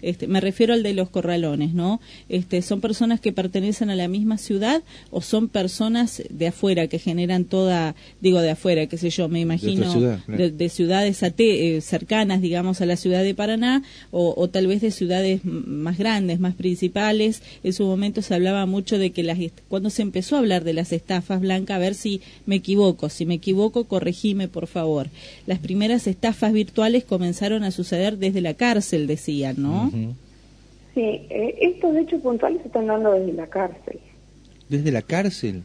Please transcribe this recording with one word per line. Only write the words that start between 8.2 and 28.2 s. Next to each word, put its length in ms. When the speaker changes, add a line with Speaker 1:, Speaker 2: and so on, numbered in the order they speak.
Speaker 1:
digo, 200
de 100
afuera, 360
qué 100
sé 140
yo, 180
me 120
Speaker 2:
De 40
otra 100
Speaker 1:
imagino, 380
Speaker 2:
ciudad, 320
claro. 180
Speaker 1:
de, 80
de 180
ciudades 540
ate-, 540
eh, 40
cercanas, 640
digamos, 380
a 60
la 100
ciudad 260
de 120
Paraná 480
o, 260
o 120
tal 180
vez 140
de 100
ciudades 540
m-, 220
más 320
grandes, 420
más 140
principales? 880
En 100
su 140
momento 360
se 120
hablaba 320
mucho 320
de 120
que 120
las 160
est-, 300
cuando 220
se 120
empezó 340
a 40
hablar 240
de 100
las 180
estafas, 480
Blanca, 360
a 20
ver 160
si 260
me 120
equivoco, 520
si 160
me 100
equivoco, 500
corregime, 640
por 180
favor. 400
Las 140
primeras 480
estafas 440
virtuales 520
comenzaron 580
a 80
suceder 480
desde 220